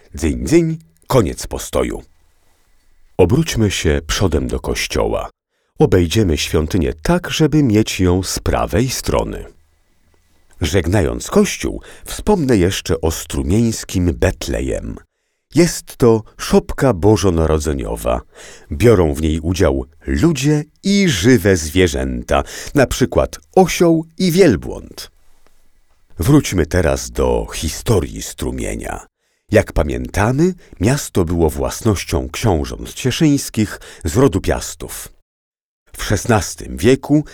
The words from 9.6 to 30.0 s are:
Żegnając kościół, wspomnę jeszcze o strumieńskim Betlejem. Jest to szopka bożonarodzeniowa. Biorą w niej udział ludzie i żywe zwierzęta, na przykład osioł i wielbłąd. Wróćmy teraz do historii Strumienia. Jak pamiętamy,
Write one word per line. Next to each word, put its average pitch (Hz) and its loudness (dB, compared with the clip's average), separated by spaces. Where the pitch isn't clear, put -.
Żegnając 85 0
kościół, - 0
wspomnę 143 0
jeszcze - 0
o 80 0
strumieńskim 90 -2
Betlejem. 60 -4
Jest - 0
to 113 4
szopka - 2
bożonarodzeniowa. 78 0
Biorą 85 4
w 71 -4
niej 80 0
udział 76 0
ludzie 143 2
i 196 2
żywe 104 4
zwierzęta, 71 0
na 135 4
przykład - -2
osioł 165 4
i 185 0
wielbłąd. 92 0
Wróćmy 95 2
teraz 73 -2
do 60 -2
historii 82 -4
Strumienia. 55 -10
Jak 107 2
pamiętamy, 95 0